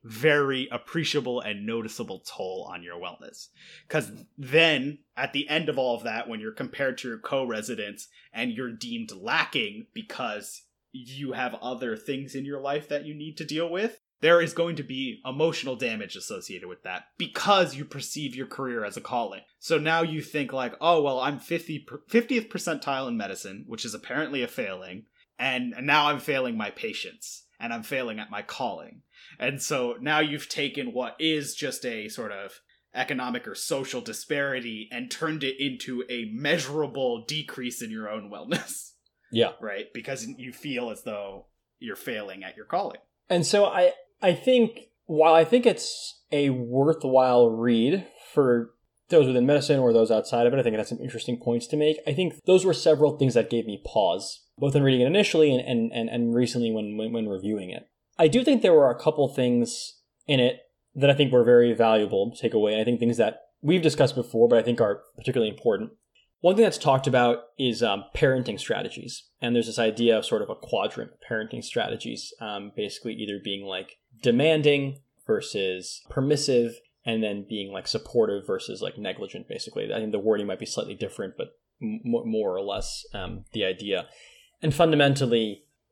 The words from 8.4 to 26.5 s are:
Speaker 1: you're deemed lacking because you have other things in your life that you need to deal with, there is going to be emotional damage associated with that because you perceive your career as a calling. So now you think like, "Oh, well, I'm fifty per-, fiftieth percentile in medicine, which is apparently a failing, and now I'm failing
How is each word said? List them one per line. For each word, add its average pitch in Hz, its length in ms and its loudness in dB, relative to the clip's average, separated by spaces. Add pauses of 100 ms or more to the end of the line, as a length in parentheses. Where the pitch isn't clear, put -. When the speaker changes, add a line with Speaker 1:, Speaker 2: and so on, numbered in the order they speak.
Speaker 1:
you're 120 200 -8
deemed 117 400 -10
lacking 113 800 -4
because 110 680 -10 (300)
you 131 400 -12
have 117 300 -4
other 120 340 -6
things 135 380 -10
in 135 100 -8
your 139 160 -10
life 147 280 -6
that 147 180 -6
you 151 80 -14
need 151 220 -14
to 160 80 -10
deal 160 260 -4
with, 208 300 -4 (200)
there 170 200 8
is 160 120 -2
going 170 220 -2
to 147 80 -8
be 131 420 -8
emotional 139 520 -2
damage 107 400 -6
associated 90 520 -12
with 90 140 -16
that 90 220 -10 (120)
because 175 600 0
you 143 80 -10
perceive 139 500 -10
your 127 140 -10
career 120 360 -6
as 101 120 -8
a 117 40 -12
calling. 107 420 -6 (180)
So 160 180 0
now 160 240 0
you 156 180 -4
think 139 320 -6
like, 127 280 -6
"Oh, 165 200 4
well, 135 200 0
I'm 139 180 -4
fifty 160 400 -8
per-, 143 300 -16
fiftieth 233 400 0
percentile 139 580 -6
in 120 100 -6
medicine, 98 520 -10
which 117 160 -10
is 107 100 -10
apparently 131 480 -6
a 117 60 -4
failing, 95 580 -10 (320)
and 123 420 -4
now 147 280 4
I'm 147 100 0
failing 131 360 -2